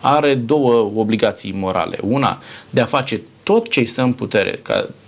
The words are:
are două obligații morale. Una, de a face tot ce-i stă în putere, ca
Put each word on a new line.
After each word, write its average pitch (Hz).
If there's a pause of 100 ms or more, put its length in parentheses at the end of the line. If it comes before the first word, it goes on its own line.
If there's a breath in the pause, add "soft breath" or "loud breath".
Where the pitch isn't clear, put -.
are 143
două 120
obligații 107
morale. 92
Una, 113 (320 loud breath)
de 131
a 117
face 131 (220)
tot 226
ce-i 127
stă -
în 127
putere, 104
ca - (200)